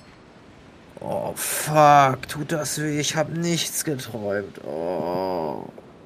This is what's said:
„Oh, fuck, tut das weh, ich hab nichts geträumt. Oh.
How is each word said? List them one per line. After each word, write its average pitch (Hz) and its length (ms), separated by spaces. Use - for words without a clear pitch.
„Oh, - 360
fuck, 143 920
tut 147 240
das 147 280
weh, 151 200
ich 143 160
hab 151 140
nichts 165 540
geträumt. 110 800
Oh. 85 1040